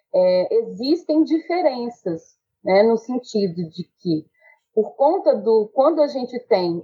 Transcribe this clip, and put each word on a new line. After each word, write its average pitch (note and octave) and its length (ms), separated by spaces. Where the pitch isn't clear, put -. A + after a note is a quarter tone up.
é, F#3 420
existem C4 680
diferenças, B3+ 1120
né, F#3+ 180
no A3+ 140
sentido G3+ 720
de F3 160
que, D#3+ 260
por - 220
conta D#4 380
do, G#3+ 400
quando D#4 280
a C#4+ 60
gente B3 320
tem F3 440